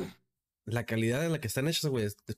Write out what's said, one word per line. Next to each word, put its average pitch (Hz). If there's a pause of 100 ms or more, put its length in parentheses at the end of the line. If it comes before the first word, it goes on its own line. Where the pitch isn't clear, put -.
(640)
la 117
calidad 113
en 170
la 151
que 117
están 135
hechas, 160
güey, 120
es, 104 (100)
es 110